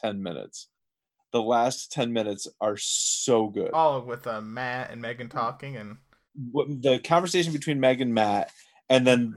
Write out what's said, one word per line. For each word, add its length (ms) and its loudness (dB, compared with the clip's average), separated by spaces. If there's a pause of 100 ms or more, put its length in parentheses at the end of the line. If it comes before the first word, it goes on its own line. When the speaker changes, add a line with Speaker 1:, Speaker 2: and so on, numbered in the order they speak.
Speaker 1:
ten 200 -4
minutes. 460 -10 (640)
The 100 2
last 500 2
ten 200 -2
minutes 340 -2 (140)
are 160 0
so 720 0
good. 260 -4
Speaker 2:
Oh, 260 4
with, 260 -10
uh, 140 -6
Matt 500 -8
and 120 -14
Megan 260 -10
talking 480 -6
and 200 -12 (560)
Speaker 1:
What, 160 0 (140)
the 180 4
conversation 520 2
between 280 -2
Meg 200 4
and 140 0
Matt, 380 2 (360)
and 180 6
then 300 4